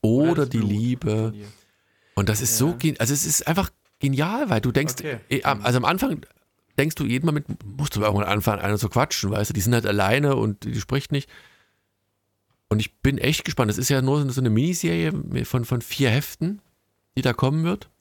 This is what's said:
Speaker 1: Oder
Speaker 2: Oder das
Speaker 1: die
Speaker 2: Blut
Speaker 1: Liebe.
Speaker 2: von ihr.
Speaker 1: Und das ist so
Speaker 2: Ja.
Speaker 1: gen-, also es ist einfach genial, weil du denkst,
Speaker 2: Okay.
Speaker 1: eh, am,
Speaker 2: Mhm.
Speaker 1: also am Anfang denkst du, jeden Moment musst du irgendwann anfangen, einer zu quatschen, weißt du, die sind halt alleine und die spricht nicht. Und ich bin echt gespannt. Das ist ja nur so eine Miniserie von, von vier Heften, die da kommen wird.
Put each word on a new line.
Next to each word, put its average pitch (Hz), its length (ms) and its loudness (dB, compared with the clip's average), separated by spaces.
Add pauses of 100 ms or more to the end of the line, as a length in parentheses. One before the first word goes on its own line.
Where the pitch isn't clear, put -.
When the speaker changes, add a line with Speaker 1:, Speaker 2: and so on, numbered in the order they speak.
Speaker 1:
Oder 131 280 4
Speaker 2:
Oder 330 120 2
das 127 80 0
Speaker 1:
die 117 80 -2
Speaker 2:
Blut 104 120 0
Speaker 1:
Liebe. 120 400 -2 (200)
Speaker 2:
von 107 40 -12
ihr. 104 120 -16 (680)
Speaker 1:
Und 101 140 2
das 104 120 0
ist - 180 -2
so 143 120 4
Speaker 2:
Ja. 147 60 -4
Speaker 1:
gen-, 151 240 -2
also 117 140 2
es 139 120 -2
ist - 220 0
einfach 175 220 0 (300)
genial, 170 500 0
weil 110 100 4
du 123 120 0
denkst, 147 260 0
Speaker 2:
Okay. 135 200 -8 (120)
Speaker 1:
eh, 131 140 0
am, 143 140 2
Speaker 2:
Mhm. 208 60 -10
Speaker 1:
also 123 140 2
am 123 60 0
Anfang 190 360 0 (580)
denkst 151 180 0
du, 143 80 -2
jeden 131 220 0
Moment 151 200 0 (180)
musst 135 320 -6
du 101 60 0
irgendwann 104 260 2
anfangen, 104 320 2
einer 104 180 0
zu 107 100 -2
quatschen, 123 420 0
weißt 107 200 -2
du, - 40 -6
die 101 60 -2
sind 113 140 2
halt 113 120 2
alleine 113 500 2
und 107 280 -2
die 117 160 -4
spricht - 320 -4
nicht. 143 160 -2 (1400)
Und 107 120 2
ich - 200 -6
bin 135 180 0
echt - 260 0
gespannt. 123 260 0
Das - 80 -2
ist 131 120 -2
ja 135 100 4
nur 139 300 2
so 127 100 -2
eine 127 100 2
Miniserie 165 600 2 (320)
von, 120 200 -2
von 120 180 -2
vier - 280 0
Heften, 156 520 -2 (540)
die 127 60 -2
da 127 120 2
kommen 151 300 0
wird. 185 260 -4 (100)